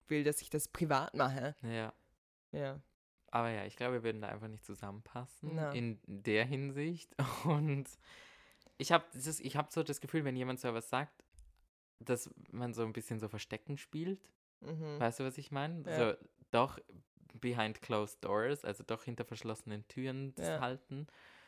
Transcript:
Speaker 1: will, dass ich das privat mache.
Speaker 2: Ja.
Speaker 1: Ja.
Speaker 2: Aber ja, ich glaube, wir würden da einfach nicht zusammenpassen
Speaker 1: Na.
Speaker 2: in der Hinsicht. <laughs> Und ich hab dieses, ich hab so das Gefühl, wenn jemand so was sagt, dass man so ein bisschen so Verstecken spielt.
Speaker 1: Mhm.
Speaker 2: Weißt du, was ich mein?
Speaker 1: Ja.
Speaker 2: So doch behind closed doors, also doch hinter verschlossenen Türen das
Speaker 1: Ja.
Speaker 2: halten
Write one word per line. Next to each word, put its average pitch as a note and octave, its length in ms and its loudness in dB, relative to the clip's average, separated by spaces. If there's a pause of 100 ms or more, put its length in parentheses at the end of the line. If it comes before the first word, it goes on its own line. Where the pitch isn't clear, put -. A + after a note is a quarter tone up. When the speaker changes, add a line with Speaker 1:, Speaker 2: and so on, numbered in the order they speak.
Speaker 1:
will, D3+ 160 4
dass D3 180 4
ich - 80 -12
das D3+ 180 0
privat D3 480 2
mache. C3 480 2
Speaker 2:
Ja. A2+ 300 -2 (580)
Speaker 1:
Ja. C#3 300 -4 (500)
Speaker 2:
Aber A#2 180 4
ja, G#2 160 -2
ich G2+ 100 -8
glaube, B2 200 0
wir A#2 80 -2
würden A2 180 0
da G#2 80 -4
einfach A2 180 -6
nicht A2 180 -12
zusammenpassen A2 920 -10
Speaker 1:
Na. D3+ 160 0
Speaker 2:
in A#2 340 -2
der G#2+ 400 4
Hinsicht. C#3 720 -4
<laughs> - 280 0
Und D3 440 4 (880)
ich B2+ 140 2
hab E3 200 8
dieses, C#3+ 280 -4
ich C3 180 -2
hab D3 160 0
so E3 100 2
das D3 180 -2
Gefühl, D3+ 240 0
wenn B2+ 100 2
jemand B2+ 240 0
so A#2+ 140 0
was A2+ 160 -2
sagt, C#3 340 0 (760)
dass A#2 300 0 (220)
man A#2+ 220 -4
so A2+ 100 0
ein A2 100 -2
bisschen A2+ 260 -4
so G#2+ 100 -2
Verstecken A2 480 -6
spielt. E3+ 520 -6 (320)
Speaker 1:
Mhm. D3+ 380 -6
Speaker 2:
Weißt A#2 200 2
du, C3+ 60 0
was C3 120 -4
ich C#3+ 140 -10
mein? D3 340 -2
Speaker 1:
Ja. F3 60 -4
Speaker 2:
So A#2+ 240 4 (360)
doch A#2+ 280 6 (540)
behind A2+ 480 0
closed G#2+ 420 0
doors, A2+ 420 2
also - 180 -4
doch A2+ 200 -4
hinter A#2 220 -4
verschlossenen A2 640 -6
Türen C3 460 -6
das E3 140 -2
Speaker 1:
Ja. D#3 100 -2
Speaker 2:
halten C3 480 -4 (400)